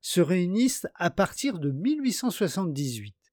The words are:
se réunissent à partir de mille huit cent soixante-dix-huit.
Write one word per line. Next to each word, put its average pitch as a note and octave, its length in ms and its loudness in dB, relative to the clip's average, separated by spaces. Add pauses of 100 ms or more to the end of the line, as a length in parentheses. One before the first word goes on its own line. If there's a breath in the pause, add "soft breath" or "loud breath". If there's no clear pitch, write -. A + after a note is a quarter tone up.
se - 180 0
réunissent F#3 760 2
à F3 160 0
partir G3 480 -2
de C#3+ 100 0
mille A3+ 320 0
huit B3+ 120 2
cent B3 180 -2
soixante-dix-huit. C#3 840 -2 (180)